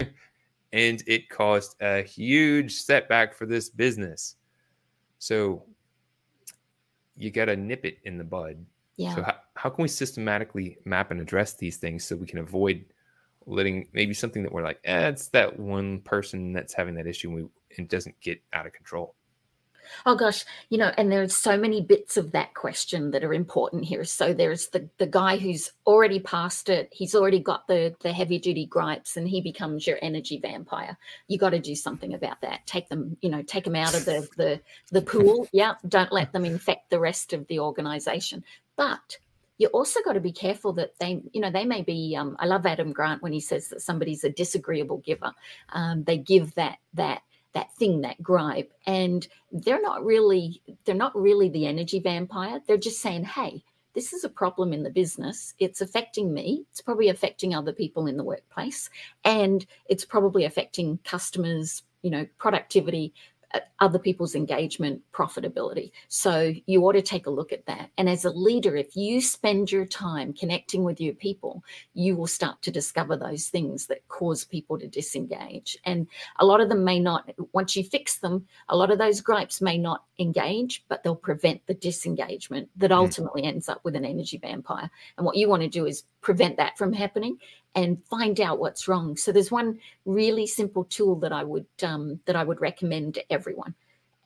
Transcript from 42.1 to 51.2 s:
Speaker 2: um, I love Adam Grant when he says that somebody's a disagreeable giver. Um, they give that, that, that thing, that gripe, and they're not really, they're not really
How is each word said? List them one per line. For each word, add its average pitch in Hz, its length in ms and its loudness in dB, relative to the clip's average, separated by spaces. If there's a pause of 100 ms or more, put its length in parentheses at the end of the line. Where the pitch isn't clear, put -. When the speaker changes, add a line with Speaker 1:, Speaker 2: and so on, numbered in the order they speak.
Speaker 2:
um, 139 220 -4
I 160 80 -2
love 180 180 2
Adam 160 260 0
Grant 151 320 -2
when 160 120 -4
he 151 60 -2
says - 280 -4
that - 140 -12
somebody's 160 420 -4
a 143 60 2
disagreeable 156 680 -4
giver. - 340 -6 (420)
Um, 165 300 -2
they 170 120 2
give 160 380 4
that, 165 240 -2 (160)
that, 156 260 -2 (320)
that - 240 -6
thing, 180 240 4
that 131 200 -6
gripe, 160 520 0 (120)
and 185 440 0 (240)
they're 294 280 0
not - 240 -2
really, 196 560 4 (240)
they're 202 80 2
not 226 220 0
really 202 340 6